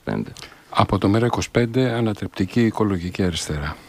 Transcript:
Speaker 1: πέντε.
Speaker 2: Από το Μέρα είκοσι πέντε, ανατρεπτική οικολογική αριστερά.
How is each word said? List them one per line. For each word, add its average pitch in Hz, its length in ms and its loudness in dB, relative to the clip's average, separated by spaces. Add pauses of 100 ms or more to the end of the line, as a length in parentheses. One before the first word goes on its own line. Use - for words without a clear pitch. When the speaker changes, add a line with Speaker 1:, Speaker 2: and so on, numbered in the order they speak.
Speaker 1:
πέντε. 53 280 -4 (440)
Speaker 2:
Από - 220 2
το 95 100 2
Μέρα 113 180 4
είκοσι 104 240 -2
πέντε, 120 400 2
ανατρεπτική 110 760 0
οικολογική 98 580 0
αριστερά. 78 540 -4 (120)